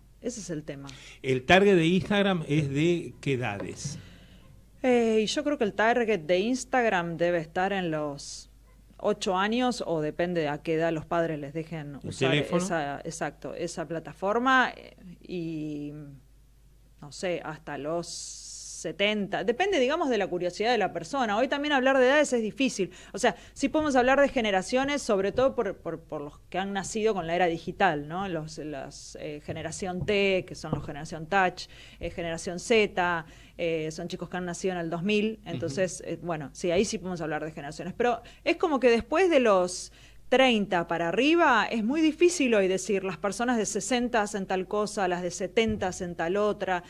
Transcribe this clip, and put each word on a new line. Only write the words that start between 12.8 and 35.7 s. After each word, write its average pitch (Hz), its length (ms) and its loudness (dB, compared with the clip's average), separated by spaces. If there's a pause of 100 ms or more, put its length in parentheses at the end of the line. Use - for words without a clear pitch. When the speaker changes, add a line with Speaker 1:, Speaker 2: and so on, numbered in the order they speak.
Speaker 1:
exacto, 151 500 -8
esa 165 340 -6
plataforma, 202 880 2
eh, - 180 -20 (320)
y, 151 680 -6 (1080)
no 147 120 -16
sé, 175 320 -4
hasta 151 320 -10
los 165 300 -4 (720)
setenta. 196 640 -2
Depende, 349 340 2
digamos, 285 300 2
de 247 80 2
la 190 100 2
curiosidad 180 460 -2
de 240 60 2
la 185 160 2
persona. 208 420 -2
Hoy 254 120 2
también 294 260 -2
hablar 269 240 4
de 247 80 6
edades 285 260 4
es 247 80 2
difícil. 214 500 0 (220)
O 208 60 -8
sea, 214 180 2 (160)
sí - 160 -2
podemos 311 260 2
hablar 254 280 6
de 277 80 4
generaciones, 254 720 0
sobre 196 300 0
todo 254 220 2
por, 202 220 -2
por, 160 240 -8
por 151 220 -10
los 147 160 -14 (100)
que - 80 -8
han 196 160 -4
nacido 208 400 -2
con 180 140 -4
la 165 100 -2
era 185 80 4
digital, 165 640 0
¿no? 180 200 -6
Los, 156 280 -8
las, 139 640 -12
eh, 151 240 -10
generación 160 640 -8
T, 196 420 2
que - 60 -14
son 156 180 -10
los 151 140 -2
generación 156 400 -10
Touch, 185 400 2 (320)
eh, 170 120 -8
generación 170 480 -6
Z, 180 680 2 (320)
eh, 160 320 -2
son 175 180 -8
chicos 175 220 -10
que 180 80 -6
han 180 80 -6
nacido 180 260 -4
en 180 80 -4
el 165 80 -4
dos 165 140 -4
mil. 214 400 0
Speaker 2:
Ujú. - 80 -12
Speaker 1:
Entonces, 170 560 -2